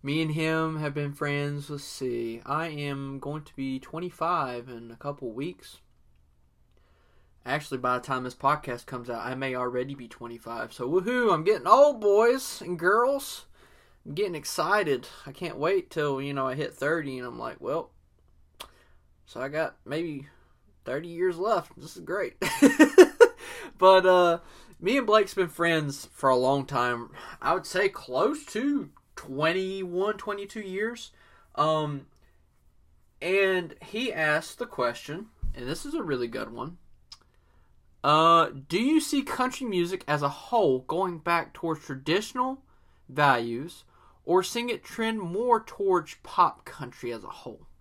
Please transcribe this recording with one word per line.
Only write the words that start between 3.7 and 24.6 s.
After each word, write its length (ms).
twenty-five 920
in 220
a 40
couple 360
weeks. 480
Actually, 360
by 180
the 60
time 200
this 120
podcast 500
comes 240
out, 160
I 80
may 220
already 400
be 120
twenty-five. 680
So, 140
woohoo, 460
I'm 100
getting 220
old, 360
boys 600
and 160
girls. 680
I'm 80
getting 220
excited. 720
I 60
can't 260
wait 320
till, 320
you 140
know, 100
I 80
hit 220
thirty 420
and 80
I'm 140
like, 200
"Well, 300
so 160
I 60
got 380
maybe 420
thirty 240
years 320
left. 420
This 160
is 60
great." 360
<laughs> 40
But, 260
uh, 340